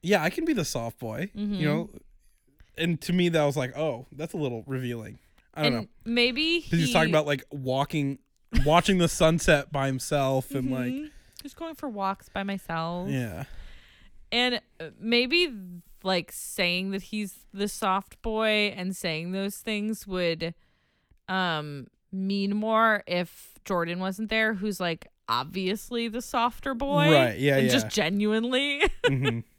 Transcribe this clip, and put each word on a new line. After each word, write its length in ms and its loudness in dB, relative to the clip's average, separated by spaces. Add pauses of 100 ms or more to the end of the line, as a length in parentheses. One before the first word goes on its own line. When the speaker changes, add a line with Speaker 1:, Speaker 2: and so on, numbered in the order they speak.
Speaker 1:
"Yeah, 200 4
I 80 2
can 140 -4
be 80 2
the 120 0
soft 340 -6
boy," 360 -8
you 120 -6
Speaker 2:
Mm-hmm. 180 -2
Speaker 1:
know? 260 0 (880)
And 240 0
to 100 -2
me, 180 4
that 140 4
was 120 2
like, 200 -4
"Oh, 360 -2
that's 220 -8
a 40 -4
little 280 -2
revealing." 520 -6 (360)
I 100 -4
don't 100 4
Speaker 2:
And 80 -2
Speaker 1:
know. 60 -10 (160)
Speaker 2:
maybe 580 2
Speaker 1:
'Cause 160 0
he's 140 2
talking 160 4
Speaker 2:
he 40 2
Speaker 1:
about, 140 4
like, 240 -2
walking, 720 -2 (440)
watching 340 6
the 100 4
sunset 640 4
by 140 0
himself 680 0
and, 180 -2
like, 220 -2
Speaker 2:
Mm-hmm. 140 -8 (360)
Just 140 -16
going 180 -10
for 140 -10
walks 420 -6
by 140 -6
myself. 680 -6
Speaker 1:
Yeah. 340 -4 (840)
Speaker 2:
And, 300 0 (200)
uh, 180 -10
maybe, 540 2 (520)
like, 280 0
saying 600 -2
that 100 -4
he's 500 -8
the 160 -4
soft 540 -4
boy 540 2
and 200 -4
saying 360 -4
those 260 -4
things 480 -4
would, 480 -2 (720)
um, 600 -2 (240)
mean 440 0
more 520 2
if 460 -4 (100)
Jordan 340 0
wasn't 320 -4
there, 240 2
who's, 240 -4
like, 300 -4 (200)
obviously 800 -2
the 140 -6
softer 520 -2
boy. 380 4
Speaker 1:
Right, 260 6
yeah, 180 4
Speaker 2:
And 100 4
Speaker 1:
yeah. 60 4
Speaker 2:
just 180 2
genuinely. 920 0 (140)
<laughs> 80 -10
Speaker 1:
Mm-hmm. 360 2 (180)